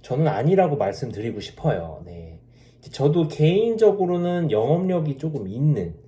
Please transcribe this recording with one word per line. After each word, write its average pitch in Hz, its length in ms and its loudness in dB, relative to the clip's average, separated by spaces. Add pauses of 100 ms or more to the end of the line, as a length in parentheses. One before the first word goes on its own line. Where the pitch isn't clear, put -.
저는 151 260 -2
아니라고 151 500 2
말씀드리고 104 600 -4
싶어요. 87 640 -4
네, 85 340 -18 (400)
이제 - 120 -20
저도 151 360 2
개인적으로는 180 1200 2
영업력이 156 680 0
조금 143 300 -6
있는 107 480 0 (120)